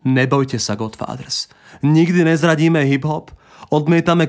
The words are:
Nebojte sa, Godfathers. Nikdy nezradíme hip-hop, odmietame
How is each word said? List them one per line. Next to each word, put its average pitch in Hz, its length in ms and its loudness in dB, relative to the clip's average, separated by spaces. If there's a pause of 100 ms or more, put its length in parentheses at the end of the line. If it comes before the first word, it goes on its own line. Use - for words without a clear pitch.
Nebojte 131 540 0
sa, 104 160 -6
Godfathers. - 760 -10 (380)
Nikdy 165 400 4
nezradíme 160 560 2
hip-hop, 139 480 -2 (400)
odmietame 165 600 2